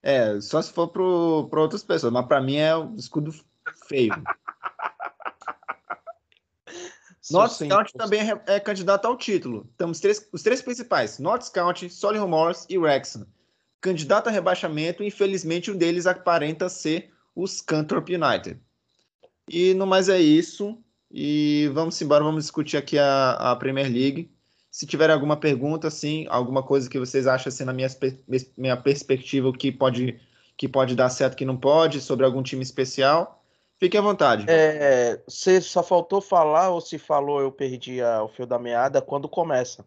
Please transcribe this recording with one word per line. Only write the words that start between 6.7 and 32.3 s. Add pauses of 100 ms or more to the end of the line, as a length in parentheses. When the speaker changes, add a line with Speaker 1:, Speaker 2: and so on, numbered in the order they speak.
Speaker 1:
Notts
Speaker 2:
Sucinto.
Speaker 1:
County
também
é, (140)
é
candidato
ao
título.
Então,
os
três,
os
três
principais,
Notts
County,
Solihull
Moors
e
Wrexham. (540)
Candidato
a
rebaixamento,
infelizmente
um
deles
aparenta
ser (240)
o
Scunthorpe
United. (880)
E
no
mais
é
isso. (340)
E
vamos
embora,
vamos
discutir
aqui
a,
a
Premier
League. (400)
Se
tiver
alguma
pergunta,
assim,
alguma
coisa
que
vocês
acham,
assim,
na
minha, (680)
minha
perspectiva,
que
pode, (360)
que
pode
dar
certo,
que
não
pode,
sobre
algum